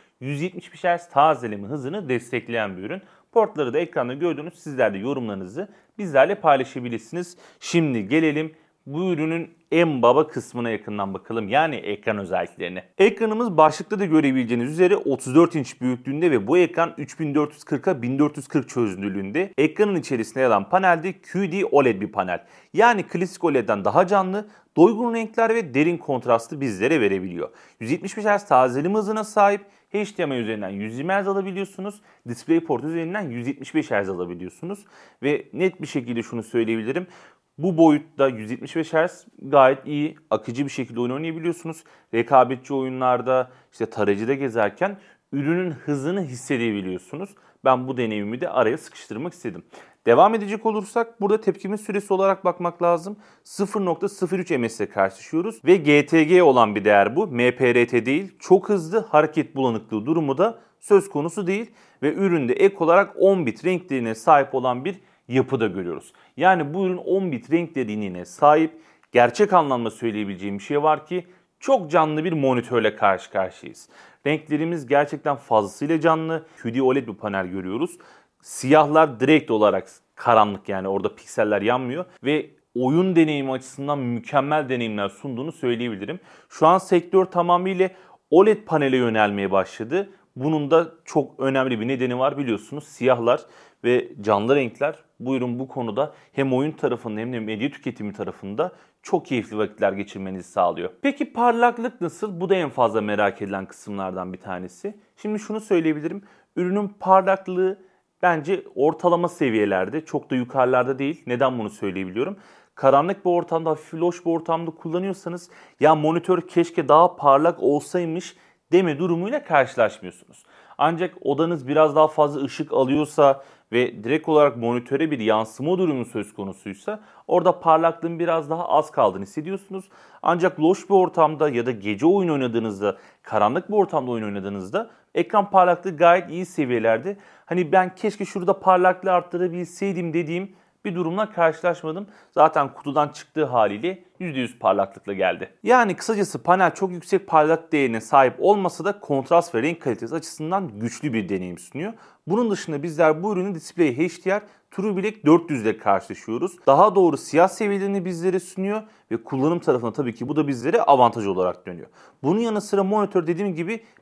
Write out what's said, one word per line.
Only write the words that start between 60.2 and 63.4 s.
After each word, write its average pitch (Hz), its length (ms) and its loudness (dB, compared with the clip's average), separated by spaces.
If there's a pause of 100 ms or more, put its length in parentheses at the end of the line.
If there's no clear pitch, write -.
da 226 200 0 (220)
söz 196 300 4
konusu 165 360 -6
değil 208 240 -4 (320)
ve 147 120 0
üründe 170 380 2
ek 196 260 4
olarak 170 400 4
on 190 280 4